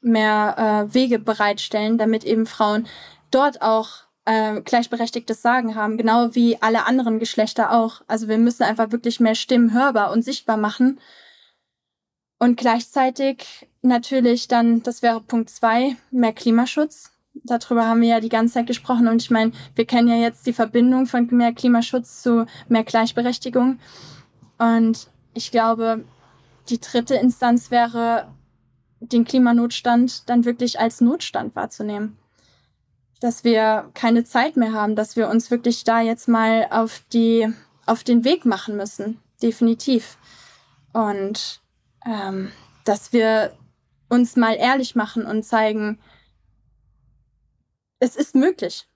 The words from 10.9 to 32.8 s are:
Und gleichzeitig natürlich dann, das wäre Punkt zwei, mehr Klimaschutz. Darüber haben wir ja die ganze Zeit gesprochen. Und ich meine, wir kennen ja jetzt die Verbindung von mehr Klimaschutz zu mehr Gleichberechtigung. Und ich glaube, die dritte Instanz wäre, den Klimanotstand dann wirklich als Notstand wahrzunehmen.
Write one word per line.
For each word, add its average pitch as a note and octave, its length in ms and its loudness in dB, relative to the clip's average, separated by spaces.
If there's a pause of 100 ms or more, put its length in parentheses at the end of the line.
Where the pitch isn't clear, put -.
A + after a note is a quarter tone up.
Und A#3+ 200 2
gleichzeitig C4 1120 -2 (140)
natürlich B3 680 0
dann, A#3 360 2
das - 180 -8
wäre A3+ 200 0
Punkt A3+ 280 -4
zwei, A#3+ 460 0 (160)
mehr A#3+ 220 0
Klimaschutz. B3 760 -2 (320)
Darüber A#3 440 -2
haben A3+ 140 2
wir A#3 80 4
ja A3+ 100 2
die A3+ 100 -6
ganze A3+ 260 0
Zeit A#3+ 120 -2
gesprochen. A#3+ 400 0
Und A3+ 140 2
ich - 100 -6
meine, A3+ 200 2 (240)
wir A3+ 100 2
kennen A#3+ 220 2
ja A#3 80 2
jetzt A#3 300 -2
die B3 80 -2
Verbindung A#3+ 540 2
von A#3+ 200 0
mehr A#3+ 260 2
Klimaschutz A#3+ 680 -2
zu A#3 240 2 (220)
mehr A3+ 160 2
Gleichberechtigung. A#3+ 960 -2 (760)
Und A3+ 500 2 (260)
ich - 180 -12
glaube, A3+ 540 0 (640)
die A#3 100 -4
dritte B3 360 -4
Instanz A#3+ 560 0
wäre, A#3 560 -2 (720)
den A#3 260 0
Klimanotstand A#3+ 1040 0
dann A#3+ 160 4
wirklich A#3+ 340 -4
als A#3 220 -2
Notstand - 540 -2
wahrzunehmen. G#3 600 -8 (1040)